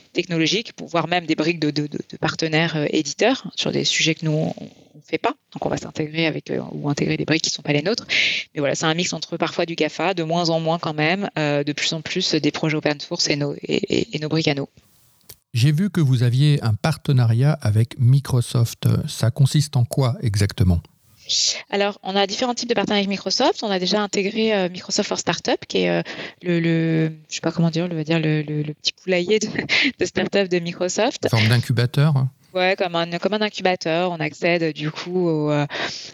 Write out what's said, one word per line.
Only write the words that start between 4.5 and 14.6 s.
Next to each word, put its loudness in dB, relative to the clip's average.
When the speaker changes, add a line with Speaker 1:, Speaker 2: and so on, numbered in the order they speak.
Speaker 1:
on -20
fait -4
pas. 0
Donc -8
on -2
va -2
s'intégrer -4
avec, -4
euh, -2
ou -4
intégrer -2
des -4
briques 0
qui -2
sont -6
pas -2
les 0
nôtres. -4
Mais -8
voilà, 0
c'est -2
un 2
mix -2
entre -8
parfois -2
du -4
gafa, 0
de -4
moins 0
en 2
moins 0
quand -4
même, 0
euh, 2
de -2
plus -4
en -4
plus -2
des 2
projets 0
open -2
source -2
et 2
nos, -2
et, -10
et, 0
et -6
nos -6
briques 0
à 2
nous. -4